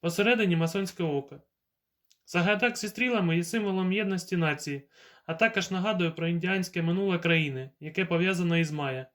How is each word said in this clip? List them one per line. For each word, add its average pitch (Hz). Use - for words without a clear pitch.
Посередині 202
масонське 175
око. 143
Сагайдак 202
зі 214
стрілами 202
є 175
символом 190
єдності 190
нації, 147
а 165
також 202
нагадує 185
про 165
індіанське 180
минуле 180
країни, 151
яке 160
пов'язано 170
із 160
майя. 135